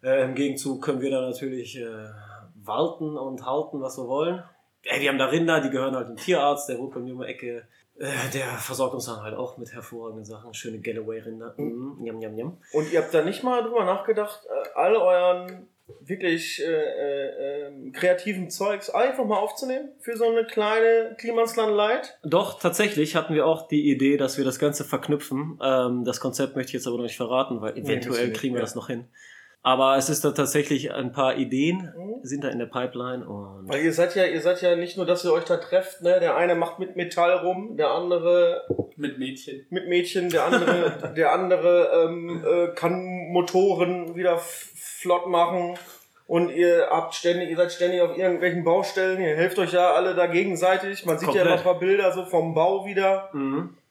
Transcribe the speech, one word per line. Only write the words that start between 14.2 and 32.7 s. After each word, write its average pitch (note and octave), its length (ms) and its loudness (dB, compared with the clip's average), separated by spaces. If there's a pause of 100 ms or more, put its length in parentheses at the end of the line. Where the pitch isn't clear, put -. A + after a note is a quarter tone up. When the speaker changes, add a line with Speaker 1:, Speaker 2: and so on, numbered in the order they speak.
Speaker 2:
äh, C3+ 220 -6 (100)
all F#3 200 4
euren F3+ 720 2 (340)
wirklich, E3+ 600 -2
äh, D3 40 -2
äh, C#3+ 1000 -4
ähm, C3+ 260 -14
kreativen F3+ 560 0
Zeugs G3+ 400 -4
einfach B3+ 340 0
mal G#3 140 0
aufzunehmen B3+ 520 -4 (100)
für A#3 180 -8
so A3+ 100 2
eine A3+ 180 2
kleine A3+ 760 2
Klimansland A3+ 560 0
Light? G#3+ 480 0
Speaker 1:
Doch, E3+ 360 0
tatsächlich E3+ 560 0
hatten E3 200 0
wir D3+ 100 4
auch D#3+ 220 2
die D3 240 2
Idee, C3+ 260 4
dass C3+ 200 0
wir C#3 80 0
das B2+ 140 -2
Ganze D3 240 0
verknüpfen. D3 800 -4
Ähm, B2+ 400 2
das A#2 160 -2
Konzept C3+ 360 -4
möchte C3 160 -4
ich - 20 -12
jetzt B2+ 140 -4
aber A#2+ 100 -4
noch A#2+ 60 -4
nicht A2+ 140 -8
verraten, B2+ 440 -2
weil G#2+ 120 -6
Speaker 2:
Nee, B2 80 -10
Speaker 1:
eventuell A2 280 -2
Speaker 2:
müssen A#2+ 140 0
wir B2 60 0
nicht, A2 100 -6
Speaker 1:
kriegen B2+ 160 -2
wir A#2+ 40 -2
Speaker 2:
ja. A2+ 60 -2
Speaker 1:
das A2+ 100 -8
noch B2 120 -10
hin. A#2+ 180 -8 (560)
Aber C3 360 4
es C3+ 120 0
ist D3+ 140 -2
da D3+ 80 4
tatsächlich C#3+ 640 0
ein B2+ 180 -4
paar C3 260 2
Ideen, C#3+ 600 0
Speaker 2:
Mhm. G#3 260 -10
Speaker 1:
sind C#3 200 -6
da C3+ 60 -2
in A#2+ 100 -4
der A#2 80 -4
Pipeline B2 600 -6